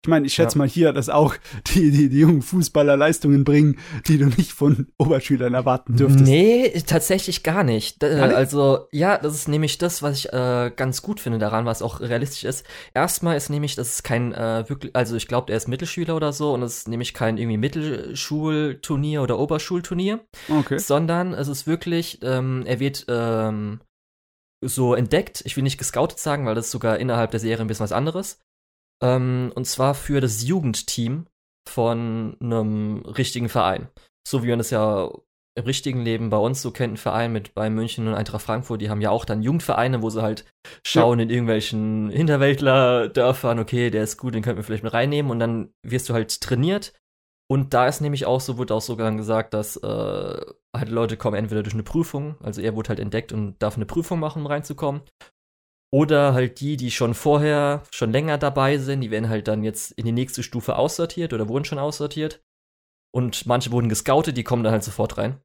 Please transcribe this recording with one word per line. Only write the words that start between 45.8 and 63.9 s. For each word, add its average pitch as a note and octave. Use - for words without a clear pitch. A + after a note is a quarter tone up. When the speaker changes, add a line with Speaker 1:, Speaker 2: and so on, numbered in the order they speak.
Speaker 2:
wirst B2+
du A#2+
halt -
trainiert. E3
Und C3+
da B2
ist -
nämlich C#3+
auch C3
so, B2+
wurde A2+
auch A2
sogar A2+
dann A2
gesagt, A2
dass, G#2+
äh, G2+
halt A2
Leute A2+
kommen G#2+
entweder G#2+
durch G2+
eine A2
Prüfung, D3+
also G#2+
er G#2+
wurde A2
halt A2
entdeckt G#2+
und G#2+
darf G#2+
eine A2
Prüfung E3
machen, D3+
um -
reinzukommen, D3
oder C#3+
halt B2+
die, D3
die B2
schon A#2
vorher, D3
schon A2+
länger D3
dabei C#3
sind, C#3
die A2+
werden A2
halt A2
dann G#2+
jetzt -
in A2+
die A#2
nächste B2
Stufe -
aussortiert E3
oder A2
wurden C3+
schon D3
aussortiert. D3
Und B2
manche B2
wurden A#2+
gescoutet, C3+